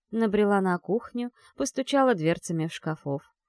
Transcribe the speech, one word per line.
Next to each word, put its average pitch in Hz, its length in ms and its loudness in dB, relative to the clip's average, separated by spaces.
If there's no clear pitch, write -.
Набрела 208 500 2
на 180 180 0
кухню, 240 540 -6
постучала 269 580 0
дверцами 165 520 -2
в 165 60 -8
шкафов. 147 500 -6